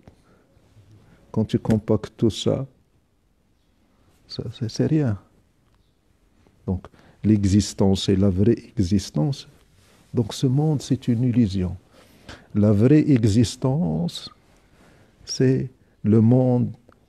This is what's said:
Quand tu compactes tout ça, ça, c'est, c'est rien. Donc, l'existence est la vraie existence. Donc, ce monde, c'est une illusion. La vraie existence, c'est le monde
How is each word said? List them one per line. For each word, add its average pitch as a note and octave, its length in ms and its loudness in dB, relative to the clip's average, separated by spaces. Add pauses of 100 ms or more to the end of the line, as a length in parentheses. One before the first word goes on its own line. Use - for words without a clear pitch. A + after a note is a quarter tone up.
(1300)
Quand A2+ 140 -4
tu - 160 -2
compactes A2 560 -2
tout A#2 140 0
ça, A2+ 360 -4 (1600)
ça, - 160 -12 (100)
c'est, G#2+ 160 -8
c'est B2 180 -4
rien. C#3 340 -2 (1500)
Donc, F#2 220 -6 (340)
l'existence G2+ 840 2
est G2 80 2
la G2 120 2
vraie G2+ 300 2 (180)
existence. G#2 720 -2 (640)
Donc, A#2 220 -4
ce C#3 140 -2
monde, D3 340 -2
c'est - 240 -6
une A#2+ 160 -2
illusion. G2 540 0 (800)
La G#2 160 4
vraie C3 360 4
existence, C3+ 1200 0 (960)
c'est C3 460 -2 (320)
le G#2+ 180 4
monde B2 520 2 (360)